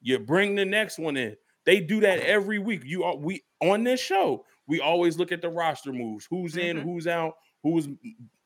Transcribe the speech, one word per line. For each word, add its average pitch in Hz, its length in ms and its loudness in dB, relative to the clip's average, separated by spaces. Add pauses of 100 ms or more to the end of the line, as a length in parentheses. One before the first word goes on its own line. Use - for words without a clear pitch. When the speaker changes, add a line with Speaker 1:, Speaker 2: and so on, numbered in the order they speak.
Speaker 1:
you 127 180 0
bring 190 380 2
the 196 80 2
next 202 340 -2
one 160 180 -4
in. 120 200 -4 (280)
They 190 160 8
do 190 200 -2
that - 200 6
every 202 380 0
week. 196 260 -4
You 165 200 -4
are, 170 120 -2
we 156 280 -6 (160)
on 202 240 4
this 254 160 2
show, 349 440 0 (220)
we 147 140 -2
always 170 380 2
look 175 120 -2
at 175 100 -4
the 175 80 -4
roster 165 440 -2
moves. 113 360 -8
Who's 175 280 -4
in, 175 220 -2
Speaker 2:
Mm-hmm. 147 100 -6
Speaker 1:
who's 170 180 -6
out, 165 280 -2 (280)
who 151 80 2
was, 165 180 0 (580)